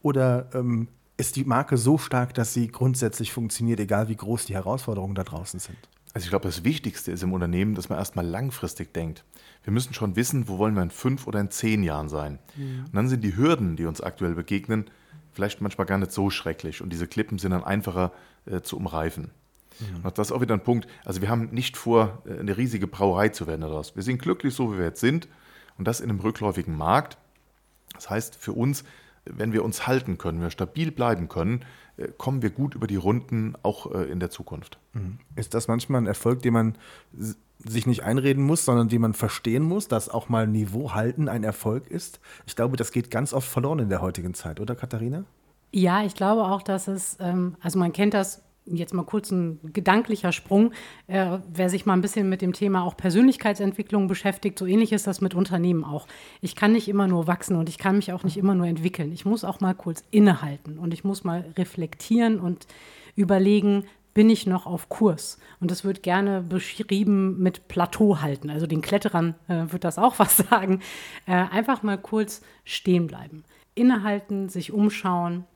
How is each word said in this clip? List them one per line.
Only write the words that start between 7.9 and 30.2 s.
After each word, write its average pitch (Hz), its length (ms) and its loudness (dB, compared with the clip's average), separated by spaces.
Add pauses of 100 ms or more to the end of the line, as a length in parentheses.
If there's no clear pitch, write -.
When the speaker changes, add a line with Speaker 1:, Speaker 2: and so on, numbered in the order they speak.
Speaker 2:
erstmal 90 280 -4
langfristig 90 680 -6
denkt. 82 300 -6 (400)
Wir 101 100 -2
müssen 127 200 -2
schon 101 220 -2
wissen, 123 320 0
wo 95 120 -4
wollen 107 160 2
wir 92 80 2
in 87 80 -4
fünf 131 360 -4
oder 107 120 -2
in 101 120 -2
zehn 110 320 0
Jahren 76 240 -2
sein. 73 320 -6 (160)
Speaker 3:
Mhm. 131 300 -10
Speaker 2:
Und - 100 -8
dann 117 140 2
sind 123 140 0
die 98 120 0
Hürden, 117 400 2
die 82 100 -4
uns 80 140 -4
aktuell 90 360 -4
begegnen, 101 500 -2 (480)
vielleicht 101 280 -4
manchmal 98 240 -2
gar 95 120 2
nicht 95 140 0
so 98 180 2
schrecklich. 80 520 -6
Und 90 100 -8
diese 85 160 -4
Klippen 107 320 -4
sind 92 120 -2
dann 90 120 0
einfacher, 92 480 0 (340)
äh, 90 160 -6
zu - 160 -10
umreifen. 80 540 -6 (480)
Speaker 1:
Mhm. 95 260 -10
Speaker 2:
Und 92 120 -6
das 107 120 -2
ist - 20 -4
auch 123 100 -2
wieder 117 120 0
ein 98 100 0
Punkt. 120 240 0 (160)
Also 92 180 -6
wir 101 80 0
haben 113 220 0
nicht 139 260 -4
vor, 113 480 2
äh, - 140 -10
eine 98 180 -2
riesige 113 300 -2
Brauerei 98 420 2
zu 87 180 -8
werden 80 160 -4
oder 78 120 -6
was. 76 200 -10
Wir 95 80 -8
sind 127 180 -2
glücklich, 160 320 -2
so 120 200 -2
wie 95 40 -4
wir 87 80 0
jetzt - 160 -6
sind. 147 260 2 (500)
Und 95 100 -2
das 120 120 -2
in 120 100 -6
einem 101 100 -2
rückläufigen 95 580 -2
Markt. 87 400 0 (760)
Das - 160 -18
heißt, 110 260 -4
für - 180 -8
uns, 135 300 -2 (420)
wenn 110 280 -4
wir 107 100 2
uns - 240 -4
halten 127 300 0
können, 82 220 -4